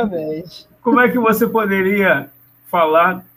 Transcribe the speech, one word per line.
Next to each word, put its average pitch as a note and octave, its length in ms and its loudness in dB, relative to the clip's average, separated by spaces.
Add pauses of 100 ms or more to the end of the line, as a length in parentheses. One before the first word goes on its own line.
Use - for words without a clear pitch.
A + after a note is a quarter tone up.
Como F#3+ 180 -4
é D#3 220 -8
que, - 260 -20 (140)
como B3+ 200 2
é B3 80 4
que B3+ 100 -2
você A3 280 0
poderia G3 840 0 (400)
falar E3+ 520 0 (140)